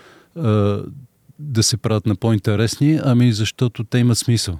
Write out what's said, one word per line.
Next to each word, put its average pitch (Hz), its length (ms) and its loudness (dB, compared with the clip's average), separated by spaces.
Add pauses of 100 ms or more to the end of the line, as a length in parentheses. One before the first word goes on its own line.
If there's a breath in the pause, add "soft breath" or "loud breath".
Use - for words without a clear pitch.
(360 loud breath)
а, 107 460 0 (580)
да 135 240 -2
се - 140 -2
правят 110 280 -2
на 107 100 0
по-интересни, 113 880 0
ами 123 300 4
защото 110 500 -4
те 117 140 -4
имат 120 200 2
смисъл. 104 420 -2